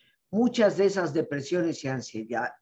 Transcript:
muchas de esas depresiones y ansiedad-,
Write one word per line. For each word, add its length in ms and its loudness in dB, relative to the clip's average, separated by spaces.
muchas 460 2
de 80 4
esas 280 0
depresiones 680 0
y 60 -4
ansiedad-, 720 -4